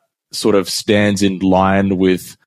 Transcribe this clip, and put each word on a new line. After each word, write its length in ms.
sort 240
of 160
stands 520
in 180
line 560
with 400